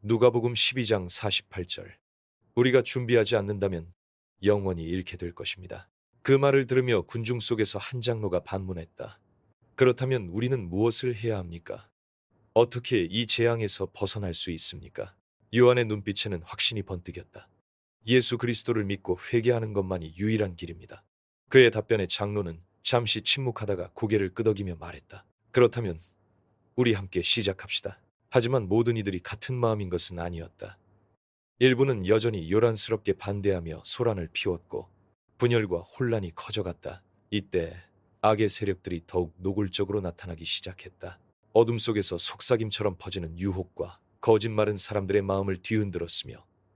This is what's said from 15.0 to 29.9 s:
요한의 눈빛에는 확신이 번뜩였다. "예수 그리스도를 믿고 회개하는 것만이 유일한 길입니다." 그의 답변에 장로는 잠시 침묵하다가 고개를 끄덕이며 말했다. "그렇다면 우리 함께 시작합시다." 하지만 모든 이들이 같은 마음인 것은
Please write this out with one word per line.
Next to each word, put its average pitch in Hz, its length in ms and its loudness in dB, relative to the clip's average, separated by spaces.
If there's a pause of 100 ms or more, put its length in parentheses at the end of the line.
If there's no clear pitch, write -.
요한의 123 300 6
눈빛에는 101 580 -4
확신이 107 400 -2
번뜩였다. - 640 -12 (600)
"예수 123 300 4
그리스도를 117 460 -2
믿고 95 340 -4 (140)
회개하는 113 420 0
것만이 92 440 -4
유일한 104 380 0
길입니다." 85 480 -14 (460)
그의 123 220 10
답변에 104 360 0
장로는 101 540 -4 (200)
잠시 113 400 0
침묵하다가 104 720 -2
고개를 101 400 0
끄덕이며 101 420 -2
말했다. - 500 -16 (260)
"그렇다면 113 500 2 (720)
우리 120 180 4
함께 95 280 -4
시작합시다." - 800 -4 (280)
하지만 120 380 2
모든 113 300 2
이들이 95 220 -4
같은 - 360 -8
마음인 110 340 0
것은 87 300 -2